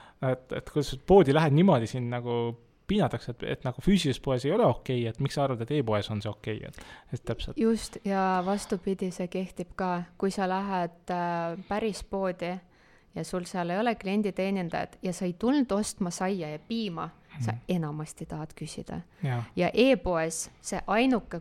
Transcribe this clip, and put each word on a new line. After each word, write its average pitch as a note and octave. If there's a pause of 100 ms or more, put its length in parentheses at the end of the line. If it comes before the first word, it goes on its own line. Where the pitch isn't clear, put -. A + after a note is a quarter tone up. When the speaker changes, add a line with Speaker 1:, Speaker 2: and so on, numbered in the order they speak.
(220)
Speaker 1:
Et, C3
et -
kui D3
sa C3+ (100)
poodi F3
lähed D3+
niimoodi, D3
sind B2
nagu A#2+ (300)
piinatakse, C#3
et, -
et C3
nagu B2+
füüsilises F3
poes B2+
ei C#3+
ole A3
okei, B2+
et A2
miks C3+
sa C#3+
arvad, C3
et A#2
e-poes A2+
on G#2+
see G#2+
okei, G#2+
et, - (360)
et B2+
täpselt. -
Speaker 2:
Just, A3+
ja F#3+
vastupidi, G3
see F3+
kehtib F#3
ka, F3+ (140)
kui G3
sa F#3+
lähed, F#3 (120)
äh, E3+ (100)
päris G#3+
poodi F#3 (640)
ja E3
sul F3+
seal F3
ei F3+
ole A#3
klienditeenindajat F#3+
ja F#3
sa F#3
ei F3+
tulnud B3
ostma G3
saia F#3
ja D3+
piima, F3 (300)
sa A#2
Speaker 1:
Mhm. A#2
Speaker 2:
enamasti D#3
tahad D#3
küsida. - (220)
Speaker 1:
Jaa. B2 (120)
Speaker 2:
Ja F3
e-poes F3+ (120)
see -
ainuke G#3+